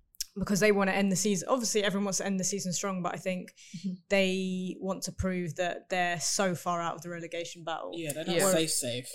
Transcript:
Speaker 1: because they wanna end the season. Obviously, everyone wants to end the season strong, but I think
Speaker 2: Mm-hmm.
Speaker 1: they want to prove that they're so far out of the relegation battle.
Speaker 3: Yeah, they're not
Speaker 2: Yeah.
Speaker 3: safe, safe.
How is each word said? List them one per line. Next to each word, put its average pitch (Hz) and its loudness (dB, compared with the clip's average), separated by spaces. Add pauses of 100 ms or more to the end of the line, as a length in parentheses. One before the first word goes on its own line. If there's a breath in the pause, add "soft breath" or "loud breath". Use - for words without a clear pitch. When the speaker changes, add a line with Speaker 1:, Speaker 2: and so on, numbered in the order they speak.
(380)
Speaker 1:
because 190 0
they 214 8
wanna 196 4
end 196 2
the 185 2
season. 196 0
Obviously, 220 2
everyone 202 0
wants 190 0
to - -2
end 196 0
the 185 0
season 180 -2
strong, 185 -2
but 165 -2
I 175 -6
think 180 -6 (240 loud breath)
Speaker 2:
Mm-hmm. 185 -6 (160)
Speaker 1:
they 185 2
want 185 -4
to - -6
prove 180 -2
that - -4
they're 175 0
so 190 0
far 175 -2
out 170 -2
of 160 -14
the 175 -10
relegation 170 -8
battle. 165 -6
Speaker 3:
Yeah, 160 -6
they're 156 -6
not 180 2
Speaker 2:
Yeah. 185 6
Speaker 3:
safe, 160 4
safe. 123 -2